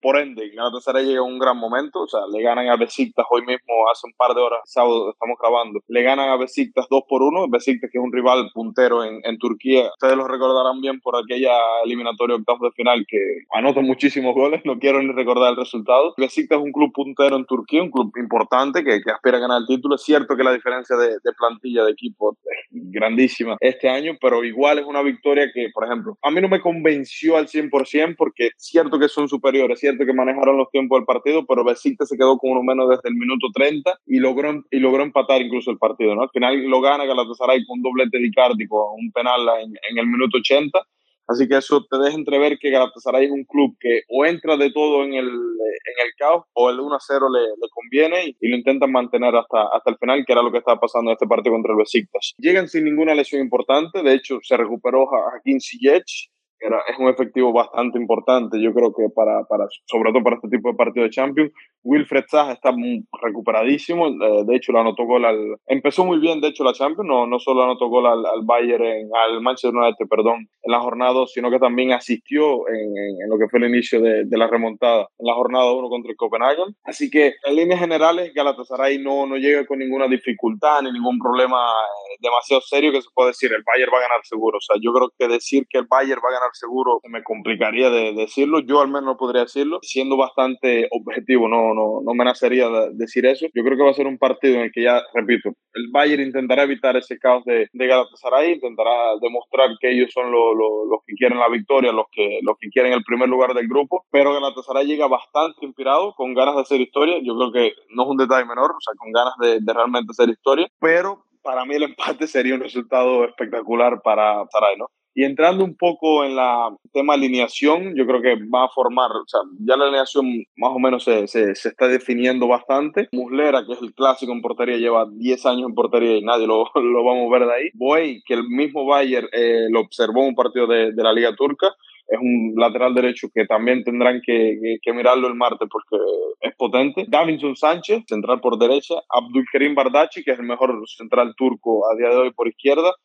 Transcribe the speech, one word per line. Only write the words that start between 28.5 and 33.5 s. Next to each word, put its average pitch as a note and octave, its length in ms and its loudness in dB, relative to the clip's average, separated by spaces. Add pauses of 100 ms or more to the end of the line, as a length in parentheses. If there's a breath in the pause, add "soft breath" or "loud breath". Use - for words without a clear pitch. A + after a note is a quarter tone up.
cierto D#3 420 0
que C#3+ 80 4
son D3 220 -2
superiores, C3 460 0
es - 40 -20
cierto C#3 140 0
que C3 200 -2
manejaron C3+ 440 2
los C3 140 0
tiempos C3+ 260 2
del A#2 80 2
partido, C#3+ 400 0
pero A#2+ 180 2
Besiktas B2 460 -2
se - 80 -6
quedó C3 220 4
con C3 100 -2
uno B2+ 140 0
menos C3 260 2
desde B2+ 200 2
el A#2+ 60 -4
minuto B2 380 -4